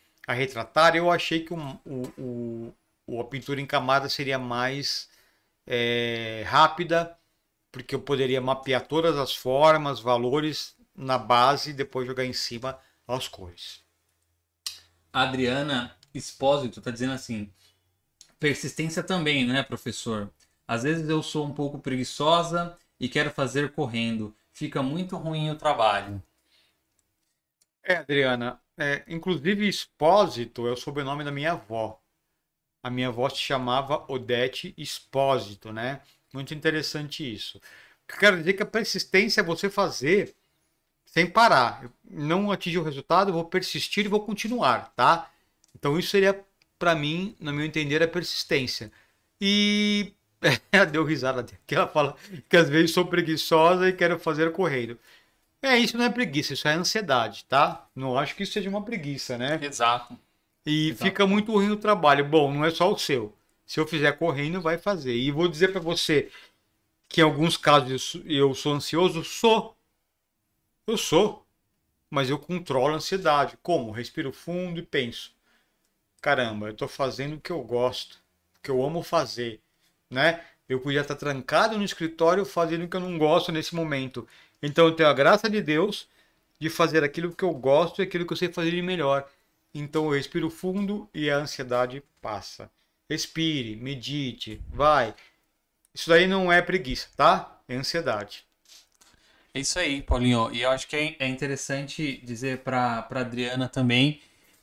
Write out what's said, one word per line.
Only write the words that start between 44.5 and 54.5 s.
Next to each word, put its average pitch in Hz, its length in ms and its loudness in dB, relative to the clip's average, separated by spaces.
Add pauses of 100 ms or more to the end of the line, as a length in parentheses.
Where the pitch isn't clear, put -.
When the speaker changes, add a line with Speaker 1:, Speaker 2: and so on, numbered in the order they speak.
Speaker 1:
tá? 139 340 4 (440)
Então 143 240 -2
isso 180 120 -4
seria, 196 320 4 (360)
pra 170 160 2
mim, 160 440 -4
no 147 140 -6
meu 147 140 -2
entender, 151 360 -2
a 165 60 -2
persistência. 151 840 -4 (500)
E 208 720 2 (260)
<laughs> 139 320 2
ela 196 140 8
deu 156 180 0
risada 131 380 -2
dele, - 240 -18
que - 80 -6
ela 175 120 4
fala 143 300 0 (320)
que - 80 6
às 156 140 8
vezes 160 220 4
sou 180 140 2
preguiçosa 170 800 4
e 185 40 4
quero 175 260 2
fazer 165 340 0